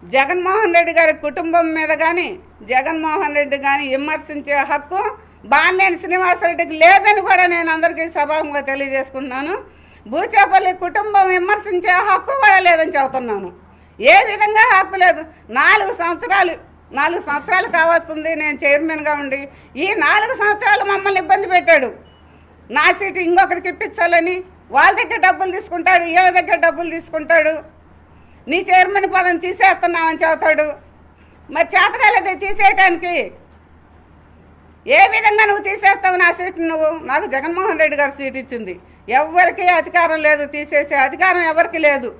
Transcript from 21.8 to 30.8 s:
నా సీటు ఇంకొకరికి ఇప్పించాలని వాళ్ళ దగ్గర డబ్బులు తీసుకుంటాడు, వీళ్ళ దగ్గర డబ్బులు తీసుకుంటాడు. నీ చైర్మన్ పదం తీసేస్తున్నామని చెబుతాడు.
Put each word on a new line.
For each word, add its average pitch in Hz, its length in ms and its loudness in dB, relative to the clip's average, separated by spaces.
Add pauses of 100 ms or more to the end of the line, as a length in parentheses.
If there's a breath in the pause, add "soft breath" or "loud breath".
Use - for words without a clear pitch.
నా 294 160 2 (120)
సీటు 381 300 -6
ఇంకొకరికి 359 460 2
ఇప్పించాలని 339 640 0 (400)
వాళ్ళ 330 240 6
దగ్గర 440 280 -4
డబ్బులు 370 280 0
తీసుకుంటాడు, 349 540 0
వీళ్ళ 359 180 4 (120)
దగ్గర 349 160 -2 (100)
డబ్బులు 330 300 -2
తీసుకుంటాడు. 311 580 0 (920 soft breath)
నీ 302 120 -2 (100)
చైర్మన్ 370 460 2
పదం 359 300 2
తీసేస్తున్నామని 349 800 0
చెబుతాడు. 311 440 2 (880 soft breath)